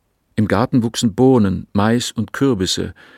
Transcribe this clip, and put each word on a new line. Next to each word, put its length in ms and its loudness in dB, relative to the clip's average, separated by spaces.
Im 140 0
Garten 340 0
wuchsen 320 -4
Bohnen, 580 2
Mais 380 0
und 220 -8
Kürbisse, 640 -2